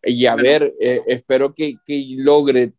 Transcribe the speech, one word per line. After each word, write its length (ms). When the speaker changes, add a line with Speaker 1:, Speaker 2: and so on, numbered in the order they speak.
Speaker 1:
Y 200
a 80
Speaker 2:
Bueno. 140
Speaker 1:
ver, 300
eh, 280
espero 480
que, 300
que 340
logre 600